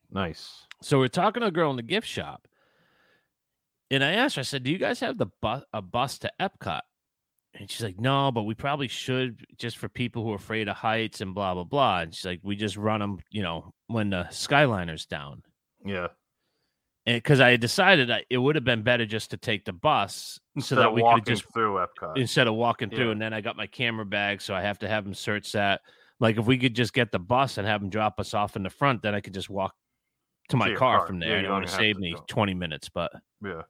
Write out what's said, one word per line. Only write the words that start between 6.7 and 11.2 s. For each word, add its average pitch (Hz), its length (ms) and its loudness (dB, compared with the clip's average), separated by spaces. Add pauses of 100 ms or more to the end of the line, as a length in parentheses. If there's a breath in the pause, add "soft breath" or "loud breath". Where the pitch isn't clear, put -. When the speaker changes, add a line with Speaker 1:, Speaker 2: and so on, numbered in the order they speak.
Speaker 2:
And 101 160 -16
she's - 120 -8
like, 95 160 -8
"No, 139 320 2
but 113 120 0
we 110 120 -4
probably 139 340 -4
should 127 560 -4 (120)
just 117 200 -8
for 107 120 -8
people 117 340 -4
who 113 100 -4
are - 40 -4
afraid 110 320 -4
of 98 80 -4
heights 113 440 -2